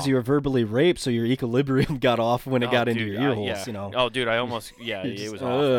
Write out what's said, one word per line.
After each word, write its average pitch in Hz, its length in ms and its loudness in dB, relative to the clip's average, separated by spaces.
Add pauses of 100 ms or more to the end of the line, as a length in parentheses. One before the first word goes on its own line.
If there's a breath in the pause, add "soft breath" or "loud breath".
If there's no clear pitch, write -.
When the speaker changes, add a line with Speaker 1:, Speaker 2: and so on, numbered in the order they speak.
Speaker 1:
Omaha. 143 40 -2
Speaker 2:
you 135 80 4
were 127 60 2
verbally 135 420 2
raped, 131 360 2
so - 100 -4
your 117 160 0
equilibrium 131 720 0
<laughs> - 20 -10
got 120 200 2
off 120 280 0
when 131 160 0
it 117 40 0
Speaker 1:
Oh, 123 40 -4
Speaker 2:
got 120 160 2
into 117 160 0
Speaker 1:
dude, 101 100 -4
Speaker 2:
your 107 80 -2
ear 143 100 2
Speaker 1:
uh, 120 40 0
Speaker 2:
holes, 104 140 -2
Speaker 1:
yeah. 98 180 -6
Speaker 2:
you 117 60 -6
know? 101 200 -8
Speaker 1:
Oh, 123 140 0
dude, 120 220 -2
I 113 80 2
almost, 120 380 -6
Speaker 2:
<laughs> - 60 -20
Speaker 1:
yeah, 107 220 -6
Speaker 2:
You 120 80 -4
Speaker 1:
it 101 60 -8
Speaker 2:
just, 107 160 -8
Speaker 1:
was 98 80 -10
awful. 127 180 -2 (200)